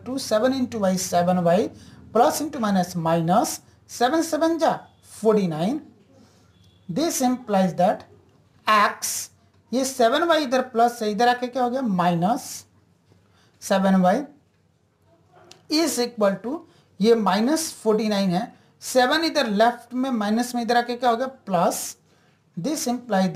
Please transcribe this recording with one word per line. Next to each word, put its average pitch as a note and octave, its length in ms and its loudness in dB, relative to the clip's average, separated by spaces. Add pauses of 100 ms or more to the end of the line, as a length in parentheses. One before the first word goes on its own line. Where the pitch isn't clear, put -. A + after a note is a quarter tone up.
to B3+ 140 -8
seven A#3+ 340 0
into A#3+ 260 -4
y, F#3 160 2
seven F3+ 480 0
y F3 260 2 (440)
plus C4+ 280 4
into D4 180 -8
minus F#3+ 360 0
minus, E3+ 640 0 (280)
seven D4 360 0
seven E4 360 0
जा C4 200 0 (420)
forty G#3 260 2
nine। F3 320 -2 (1080)
This C4+ 320 -2
implies G#3 600 0
that G3 240 0 (600)
x, - 640 0 (420)
ये C4 140 0
सेवन C4 380 2
वाई D#4+ 200 2
इधर B3+ 260 0
प्लस A#3 320 0
है, G#3+ 100 -2
इधर A3 160 2
आके B3 200 0
क्या B3 160 -4
हो A#3+ 60 0
गया, B3+ 120 -4
माइनस F3+ 840 -2 (960)
सेवन F#3+ 400 2
वाई G3+ 220 2 (1500)
is D4+ 280 0
equal G#3 420 0
to, C4 160 -6 (420)
ये A3+ 160 6
माइनस A3+ 560 0 (120)
फ़ोर्टी A3 240 0
नाइन G3 220 0
है, F#3+ 240 -2 (280)
सेवन C4 440 2
इधर C#4 220 0
लेफ्ट A3+ 460 0
में B3+ 160 -4
माइनस A3+ 460 -2
में A#3+ 60 -2
इधर A#3+ 160 0
आके A#3+ 180 -2
क्या B3 140 0
हो A3+ 80 2
गया, C4 100 -4
प्लस। - 680 -2 (640)
This C#4 300 -4
implies G3+ 480 0